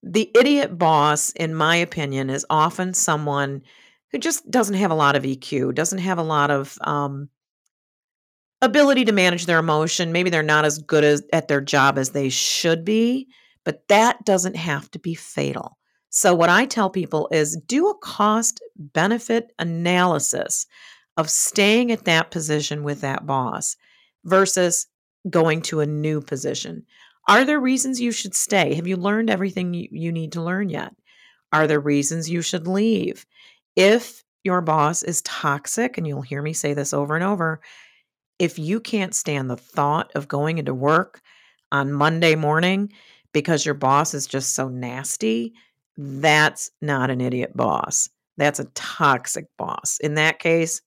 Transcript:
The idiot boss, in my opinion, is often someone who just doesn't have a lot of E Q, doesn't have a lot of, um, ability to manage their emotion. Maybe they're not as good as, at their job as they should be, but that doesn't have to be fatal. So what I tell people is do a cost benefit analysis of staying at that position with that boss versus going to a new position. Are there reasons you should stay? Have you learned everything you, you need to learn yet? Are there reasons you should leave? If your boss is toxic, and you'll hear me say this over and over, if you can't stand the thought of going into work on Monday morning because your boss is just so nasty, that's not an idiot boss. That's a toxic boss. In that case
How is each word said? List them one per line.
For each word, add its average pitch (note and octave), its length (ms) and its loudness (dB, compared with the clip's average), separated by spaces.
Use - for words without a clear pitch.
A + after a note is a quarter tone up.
The F#3+ 360 0
idiot C#4 400 4
boss, D3+ 540 4
in D#3+ 220 -4
my D#3+ 220 2
opinion, C#3 540 -2
is C3+ 200 -4
often E3+ 440 0
someone C#3+ 680 -2
who D4 60 -6
just D#4 320 -4
doesn't G#3 260 0
have F#3+ 160 2
a D#3+ 40 0
lot C#3+ 200 4
of C3+ 100 0
E C3+ 100 -4
Q, C3 380 -4
doesn't F3 260 -2
have F3+ 180 -2
a E3 60 -2
lot D3+ 280 0
of, C#3 300 -2
um, C#3+ 480 -4
ability C4 440 4
to A3 60 2
manage F3 340 2
their E3 140 4
emotion. D#3+ 520 0
Maybe F3+ 180 2
they're D#3+ 140 0
not D3+ 220 4
as D3+ 140 0
good D3+ 240 2
as, D3 280 4
at D#3+ 160 0
their C#3+ 140 2
job C#3 360 2
as C3 120 -2
they C#3 200 -2
should E3 540 0
be, A#3 440 0
but - 240 -8
that A3+ 380 2
doesn't F#3 300 0
have D#3+ 360 -4
to - 80 -14
be E3 160 -6
fatal. - 640 -8
So - 240 4
what E3 160 4
I G3+ 160 4
tell G#3+ 240 -2
people D#3+ 420 -4
is D#3 360 0
do D#4 220 2
a G#4 100 -4
cost G#3+ 600 0
benefit A3+ 840 -2
analysis E3+ 1080 0
of D#3 120 -2
staying A3+ 600 2
at - 140 -4
that E3 260 2
position D3+ 520 -4
with C#3+ 180 -6
that C#3 240 -6
boss C3+ 520 -4
versus F#3 640 2
going D#3+ 340 2
to D#3 180 -2
a D3 40 2
new D3+ 340 -2
position. C#3+ 680 -8
Are D4+ 180 6
there D4+ 140 2
reasons B3+ 420 -2
you A#3+ 100 -2
should G3+ 220 -8
stay? D#3+ 400 0
Have E3+ 140 -4
you F#3 100 -2
learned G#3 320 0
everything F#3 440 -4
you, E3+ 180 -8
you E3 200 -6
need D#3+ 200 -6
to E3 100 -8
learn F#3 280 -4
yet? - 260 -10
Are D#3 140 4
there D3+ 120 4
reasons D3 500 0
you E3+ 120 -2
should E3 260 -6
leave? G3 580 0
If G#3 480 4
your F3+ 180 2
boss D#3 420 2
is E3+ 180 -2
toxic, E3 760 -2
and E3+ 100 -4
you'll C#3 160 -6
hear C#3 180 -8
me D3+ 120 -6
say D3 200 -2
this C#3+ 180 -4
over C#3+ 240 -2
and E3 80 0
over, E3+ 380 -2
if E3+ 180 0
you E3+ 220 -4
can't G3+ 340 -4
stand C3+ 360 -4
the B2 80 -6
thought D3 580 -2
of C#3+ 120 -6
going D3+ 300 -2
into C#3 160 -4
work D3 480 0
on C#3 220 0
Monday D#3+ 420 4
morning F3 560 0
because D3+ 340 0
your D3 100 0
boss C#3+ 380 2
is C#3+ 120 -6
just C3+ 300 -4
so C3+ 140 -4
nasty, C3+ 840 -4
that's D3+ 760 0
not C3+ 280 -2
an B2+ 100 -2
idiot B2 360 -4
boss. - 540 -2
That's C#3+ 220 0
a C3+ 140 -8
toxic - 720 -2
boss. - 420 -6
In D3+ 160 -4
that D#3 240 0
case E3 480 0